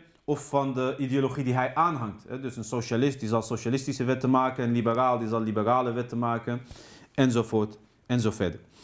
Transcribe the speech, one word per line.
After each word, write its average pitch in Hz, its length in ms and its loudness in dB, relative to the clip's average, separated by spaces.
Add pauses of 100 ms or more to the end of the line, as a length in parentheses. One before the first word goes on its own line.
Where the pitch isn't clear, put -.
(240)
of 143 240 -4
van 139 260 0
de 131 240 -2
ideologie 135 460 0
die 123 100 0
hij 127 220 0
aanhangt. 147 520 0
Hè? 127 120 -8
Dus 127 180 -8
een 113 60 -6
socialist 123 560 0
die 110 100 -4
zal 113 120 4
socialistische 127 640 -2
wetten 127 260 0
maken, 131 340 2
een 117 80 0
liberaal 120 480 2
die 113 80 -4
zal 113 140 0
liberale 113 500 2
wetten 120 260 -4
maken, 120 440 -2 (520)
enzovoort 113 640 2 (280)
en 123 140 0
zo 110 120 2
verder. 90 280 -2 (240)